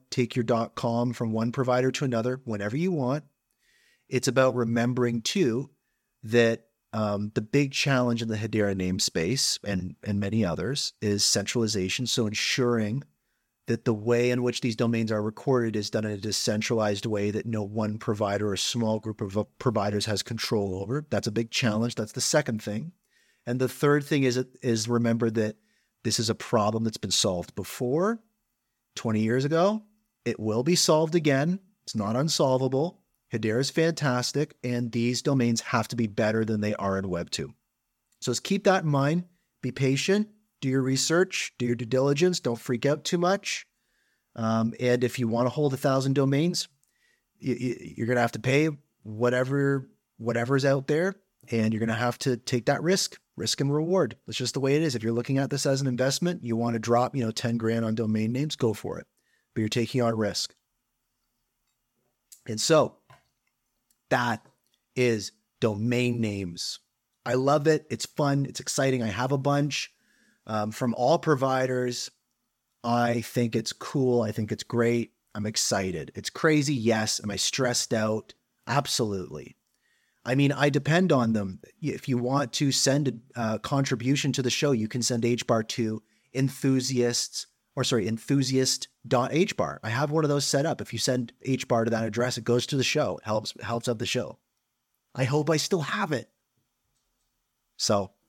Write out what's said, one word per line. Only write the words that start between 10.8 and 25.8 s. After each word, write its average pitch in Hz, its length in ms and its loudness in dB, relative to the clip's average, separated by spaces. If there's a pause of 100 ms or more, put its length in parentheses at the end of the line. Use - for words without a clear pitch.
is 101 240 0
centralization. 107 840 0
So 113 200 0
ensuring 117 760 0 (640)
that 117 200 -4
the 120 80 4
way 120 360 2
in 123 120 0
which 120 180 0
these 117 160 -2
domains 113 340 0
are 107 120 0
recorded 113 520 0
is 104 140 -4
done 110 160 -2
in 107 60 -2
a 101 80 -6
decentralized 107 880 0
way 104 240 0
that 104 160 -4
no 110 160 -2
one 107 340 -4
provider 104 540 0
or 95 60 -2
small 110 420 0
group 110 240 -8
of, 98 160 -4
uh, 104 60 2 (140)
providers 104 460 0
has 104 180 -2
control 104 600 -2
over. 135 260 -4
That's 101 200 -2
a 87 40 -2
big 113 180 -2
challenge. 113 440 0
That's 110 180 -6
the 123 80 -6
second 135 400 0
thing. 120 320 -8 (540)
And 123 120 -2
the 127 100 2
third 143 360 2
thing 143 200 2
is, 127 200 2 (160)
is 113 280 0
remember 117 420 2
that 107 260 -2 (480)